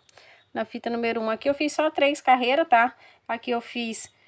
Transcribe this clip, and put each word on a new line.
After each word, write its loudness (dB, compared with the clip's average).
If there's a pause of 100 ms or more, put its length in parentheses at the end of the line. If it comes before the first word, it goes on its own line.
(540)
na -4
fita -8
número -2
um -4
aqui -2
eu 0
fiz -2
só 0
três 0
carreiras, 2
tá? 4 (340)
Aqui -8
eu 0
fiz -8 (140)